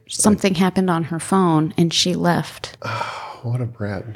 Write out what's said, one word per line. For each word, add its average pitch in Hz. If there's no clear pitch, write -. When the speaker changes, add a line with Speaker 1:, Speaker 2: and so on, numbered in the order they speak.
Speaker 1:
Something 202
happened 185
on 165
her 160
phone, 160
and 170
she 180
left. 165
Speaker 2:
<sighs> -
What 120
a 120
brat. 104